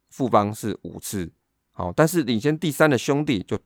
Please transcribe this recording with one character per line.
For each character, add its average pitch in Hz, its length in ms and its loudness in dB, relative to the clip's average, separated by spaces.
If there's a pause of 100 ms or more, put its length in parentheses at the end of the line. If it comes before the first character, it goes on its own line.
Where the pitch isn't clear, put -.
(100)
富 131 180 -4
邦 107 260 4
是 110 280 -6
五 87 180 -14
次， 92 280 -6 (440)
好， 90 200 -4
但 156 140 4
是 165 160 0
领 117 180 0
先 147 160 0
第 160 140 -2
三 156 180 4
的 139 80 4
兄 143 280 0
弟 123 180 0
就 - 240 -4